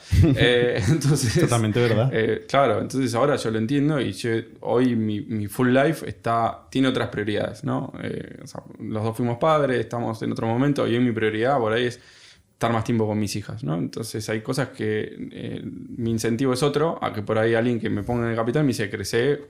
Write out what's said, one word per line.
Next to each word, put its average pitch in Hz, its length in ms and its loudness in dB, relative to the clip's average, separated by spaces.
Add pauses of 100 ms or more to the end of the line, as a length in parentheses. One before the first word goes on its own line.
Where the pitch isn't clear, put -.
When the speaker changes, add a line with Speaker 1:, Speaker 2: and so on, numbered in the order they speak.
(100)
Speaker 1:
<laughs> 143 260 6
Speaker 2:
Eh, 120 520 4
entonces, 139 500 2
Speaker 1:
Totalmente 113 420 2
verdad. 113 340 4
Speaker 2:
eh, 110 340 0
claro, 120 320 4
entonces 120 340 -2
ahora 131 220 2
yo 113 140 -4
lo 110 80 0
entiendo 143 420 2
y 104 120 -2
yo, 117 180 -4 (300)
hoy 120 360 2
mi, 107 240 0
mi 104 280 -4
full 127 200 2
life 139 400 2
está, 113 640 -2
tiene 131 180 2
otras 120 220 -2
prioridades, 104 520 -4
¿no? 131 300 -4 (100)
Eh, - 400 -8
o - 40 -16
sea, - 160 -14 (180)
los 110 240 -4
dos 110 100 -2
fuimos 120 220 -2
padres, 143 440 2
estamos 117 420 -4
en 117 100 -2
otro 113 140 -4
momento 120 420 2
y 113 60 2
hoy 120 60 2
mi 123 120 2
prioridad 110 460 2
por 110 160 2
ahí 123 100 2
es 120 160 -4 (540)
estar 117 180 0
más 110 120 0
tiempo 113 220 2
con 107 120 0
mis 104 180 -2
hijas, 107 280 -8
¿no? 151 120 -4
Entonces 117 540 -6
hay 110 100 -2
cosas 135 280 -4
que, - 640 -4
eh, 110 320 -8
mi - 480 -6
incentivo 117 420 0
es 120 80 -2
otro, 151 420 0
a 104 80 -4
que 104 80 -6
por 107 160 -2
ahí 113 180 4
alguien 120 260 2
que 110 100 -2
me 104 140 -2
ponga 120 200 -2
en 117 60 0
el 110 60 -2
capital 120 260 0
me 143 60 4
dice, 110 200 -2
"Crecé, 117 600 0